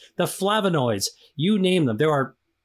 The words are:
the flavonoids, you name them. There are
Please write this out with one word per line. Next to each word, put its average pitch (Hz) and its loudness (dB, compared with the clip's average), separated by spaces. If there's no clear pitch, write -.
the 180 0
flavonoids, 170 0
you 196 0
name 185 2
them. 110 0
There 151 2
are 135 -2